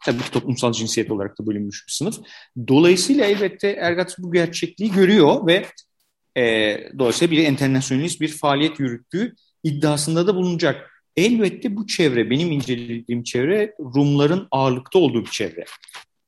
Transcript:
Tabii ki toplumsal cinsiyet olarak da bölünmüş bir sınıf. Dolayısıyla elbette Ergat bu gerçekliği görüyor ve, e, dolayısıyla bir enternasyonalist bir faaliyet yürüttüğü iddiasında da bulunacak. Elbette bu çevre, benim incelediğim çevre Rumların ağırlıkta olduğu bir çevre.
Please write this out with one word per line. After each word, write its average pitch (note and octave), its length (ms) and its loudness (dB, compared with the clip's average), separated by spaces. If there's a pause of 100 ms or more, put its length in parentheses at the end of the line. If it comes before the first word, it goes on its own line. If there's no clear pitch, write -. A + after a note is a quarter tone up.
Tabii B2+ 180 -2
ki - 80 -12
toplumsal B2 400 -2
cinsiyet A2+ 400 -4
olarak G2+ 280 -6
da G#2+ 80 -8
bölünmüş G#2 400 -6
bir - 60 -12
sınıf. G#3+ 220 -6 (520)
Dolayısıyla F#3 580 4
elbette G3+ 420 -2
Ergat F3+ 520 -4
bu F3+ 120 -10
gerçekliği E3+ 600 -2
görüyor F#3+ 560 6
ve, F3 180 4 (760)
e, A2 360 2 (220)
dolayısıyla C3 380 2
bir D#3+ 60 4
enternasyonalist C3+ 800 0
bir D#3 60 -2
faaliyet D3+ 520 -2
yürüttüğü C#3 560 -6 (280)
iddiasında D3+ 640 0
da G3+ 80 2
bulunacak. F3 560 -2 (240)
Elbette G#3 600 0
bu G#3+ 120 -8
çevre, B2 420 0
benim D#3+ 220 0
incelediğim A#2+ 720 -6
çevre G3 560 -2
Rumların C#3+ 720 0
ağırlıkta C3+ 480 0
olduğu A#2+ 260 2
bir - 60 -16
çevre. E2+ 340 -8 (640)